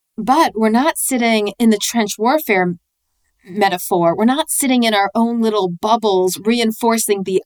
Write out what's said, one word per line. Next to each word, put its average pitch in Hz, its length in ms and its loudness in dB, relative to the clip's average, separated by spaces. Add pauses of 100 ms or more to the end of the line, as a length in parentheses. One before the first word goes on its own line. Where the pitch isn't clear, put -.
(180)
But 254 380 2
we're 220 140 2
not 269 280 0
sitting 226 640 -2
in 226 120 4
the 208 60 2
trench 208 400 -4
warfare 208 580 0 (720)
metaphor. 185 680 0
We're 208 100 0
not 277 240 0
sitting 254 340 0
in 226 100 2
our 202 200 0
own 233 280 0
little 208 280 0
bubbles, 190 720 0
reinforcing 226 840 0
the 185 220 -2